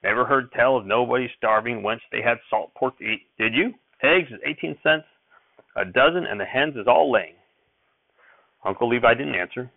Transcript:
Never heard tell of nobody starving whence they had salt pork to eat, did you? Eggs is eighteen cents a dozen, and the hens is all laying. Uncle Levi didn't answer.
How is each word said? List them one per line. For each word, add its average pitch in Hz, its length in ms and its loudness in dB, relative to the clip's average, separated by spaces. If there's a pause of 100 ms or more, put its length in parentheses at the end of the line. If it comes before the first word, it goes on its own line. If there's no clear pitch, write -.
Never 113 220 0
heard 131 260 0
tell 127 240 2
of 110 100 -2
nobody 120 420 0 (100)
starving 110 440 0
whence 110 200 -4 (100)
they 110 100 -4
had 117 160 0 (120)
salt - 260 -4
pork 131 220 -4
to - 80 -16
eat, 110 160 -4 (180)
did 110 140 0
you? 196 200 0 (300)
Eggs 156 280 2
is 107 140 -16
eighteen 151 380 -8
cents 156 220 0 (720)
a 98 80 -2
dozen, 143 400 2
and 104 140 -8
the 98 60 -4
hens 143 300 -2
is 107 120 -6
all 143 240 4
laying. 98 240 0 (1300)
Uncle 98 240 -2
Levi 117 240 4
didn't 135 220 -2
answer. 110 420 -6